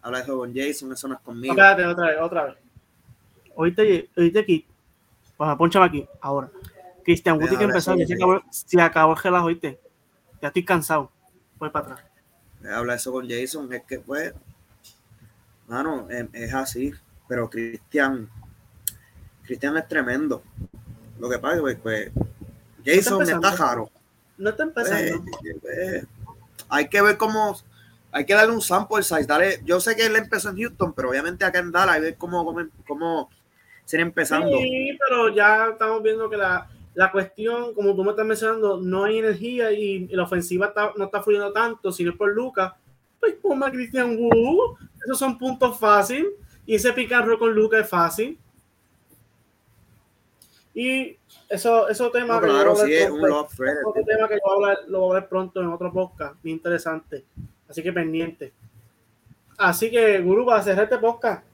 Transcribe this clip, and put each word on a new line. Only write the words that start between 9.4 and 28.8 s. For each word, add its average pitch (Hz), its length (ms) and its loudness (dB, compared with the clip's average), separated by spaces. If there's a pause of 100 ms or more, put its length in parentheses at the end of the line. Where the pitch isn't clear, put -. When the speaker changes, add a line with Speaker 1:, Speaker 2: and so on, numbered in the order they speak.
Speaker 2:
¿oíste? 165 320 -6 (640)
Ya 147 60 -4
estoy 175 160 -2
cansado. 160 480 -2 (480)
Voy 151 100 -8
para 147 220 -6
atrás. - 140 -20 (540)
Speaker 1:
Deja 104 180 -10
hablar 120 180 -4
eso 127 160 -8
con 127 160 -6
Jason, 127 440 -8
es 120 120 -12
que, 127 160 -12
pues, 151 340 -8 (1300)
mano, 127 420 -6
em, 120 220 -8
es 117 220 -10
así, 135 380 -6 (360)
pero 120 220 -4
Christian, 117 800 -4 (1160)
Christian 139 320 -4
es 160 120 -4
tremendo. 135 540 -2 (760)
Lo 123 100 -8
que 123 100 -2
pasa 151 180 -2
es 160 60 0
que, 131 200 -4
pues, 107 320 -6
Speaker 2:
No - 80 -2 (600)
está 147 100 2
Speaker 1:
Jason 196 280 4
está 170 120 0
Speaker 2:
empezando. 180 300 2
Speaker 1:
raro. 120 260 -2 (480)
Speaker 2:
No 202 120 -2
está 254 120 -6
empezando. 208 640 -2 (180)
Speaker 1:
Pues, - 180 -12
pues, 185 460 -8 (600)
hay 147 200 0
que 202 140 2
ver 208 140 6
cómo, 214 420 0 (540)
hay 143 140 -2
que 202 80 2
darle 220 200 6
un 220 80 -2
sample 202 400 0